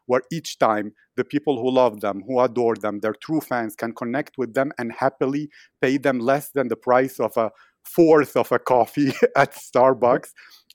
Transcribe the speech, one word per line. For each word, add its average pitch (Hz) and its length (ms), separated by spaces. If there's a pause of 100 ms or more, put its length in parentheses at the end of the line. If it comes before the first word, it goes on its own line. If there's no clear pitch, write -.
where 123 160 (100)
each - 280
time 107 320 (240)
the 127 80
people 143 380
who 127 100
love 123 300
them, 98 260
who 127 120
adore 117 360
them, 107 240
their 107 140
true 156 280
fans 117 340
can 117 180
connect 127 440
with 117 160
them 135 240
and 117 140
happily 139 580 (320)
pay 135 160
them 131 220
less 135 320
than 135 160
the 113 80
price 127 440
of 117 180
a 113 140 (320)
fourth 156 540
of 117 140
a 123 80
coffee 127 540 (100)
<laughs> - 120
at 139 200
Starbucks. 127 760 (460)